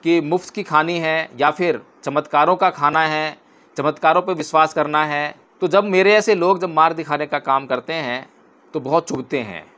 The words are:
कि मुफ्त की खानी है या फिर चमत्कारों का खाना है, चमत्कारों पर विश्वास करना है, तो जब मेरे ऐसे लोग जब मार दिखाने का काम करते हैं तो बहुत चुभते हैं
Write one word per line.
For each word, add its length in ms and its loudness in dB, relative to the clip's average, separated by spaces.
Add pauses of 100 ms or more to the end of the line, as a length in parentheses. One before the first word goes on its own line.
कि 180 2
मुफ्त 320 -4
की 100 -8
खानी 360 0
है 380 -2
या 140 4
फिर 300 -2 (220)
चमत्कारों 520 0
का 140 2
खाना 300 0
है, 380 -2 (400)
चमत्कारों 440 2
पर 120 -4
विश्वास 400 0
करना 320 0
है, 300 -6 (260)
तो 60 0
जब 160 4
मेरे 300 4
ऐसे 220 4
लोग 240 2
जब 100 -4
मार 240 2
दिखाने 320 -4
का 140 -4
काम 260 0
करते 280 -4
हैं 360 -6 (440)
तो 60 -4
बहुत 280 0
चुभते 320 -6
हैं 380 -12